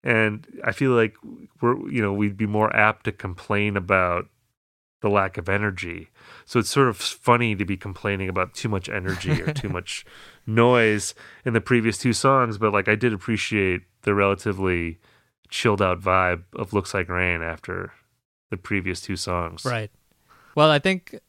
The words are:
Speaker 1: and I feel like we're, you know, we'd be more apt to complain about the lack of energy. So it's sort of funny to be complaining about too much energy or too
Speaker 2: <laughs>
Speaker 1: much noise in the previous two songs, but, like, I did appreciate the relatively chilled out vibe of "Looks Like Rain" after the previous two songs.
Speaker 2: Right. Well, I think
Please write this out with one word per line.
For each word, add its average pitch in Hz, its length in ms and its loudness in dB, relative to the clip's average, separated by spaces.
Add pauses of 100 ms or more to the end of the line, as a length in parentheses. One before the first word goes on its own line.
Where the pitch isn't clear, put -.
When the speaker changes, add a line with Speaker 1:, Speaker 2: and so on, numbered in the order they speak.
Speaker 1:
and 110 440 0 (180)
I 113 80 -2
feel 135 180 0
like 113 240 2 (460)
we're, 120 280 0
you - 140 -2
know, 101 100 0
we'd 101 240 -2
be 107 100 -2
more 107 280 2
apt 107 300 2
to 110 80 -4
complain 101 640 -4
about 92 500 0 (760)
the 107 80 2
lack 95 260 2
of 92 120 -6
energy. 92 600 -4 (380)
So - 120 0
it's 110 120 0
sort 139 180 6
of 104 80 -2
funny 120 580 2
to 101 100 -2
be 95 120 -4
complaining 95 520 -6
about 92 260 -4
too - 140 -6
much 98 200 -4
energy 95 540 -2
or 156 100 -4
too 135 160 -6
Speaker 2:
<laughs> 90 100 -4
Speaker 1:
much - 280 -10 (400)
noise 113 680 4 (300)
in 123 80 -2
the 113 80 2
previous 113 380 2
two 123 140 0
songs, 123 460 2
but, 104 140 2
like, 101 160 2
I 107 60 4
did 113 180 0
appreciate 98 680 -2 (200)
the 104 120 2
relatively 95 880 0 (480)
chilled 104 340 0
out 90 180 2
vibe 90 440 2 (100)
of - 180 -8
"Looks 101 220 -2
Like 90 140 -2
Rain" 90 340 -2
after 87 500 -8 (580)
the 104 60 -6
previous 92 440 -4
two 95 160 -6
songs. 87 480 -6
Speaker 2:
Right. 113 260 -4 (640)
Well, 151 160 6
I 147 80 4
think 185 400 -2 (100)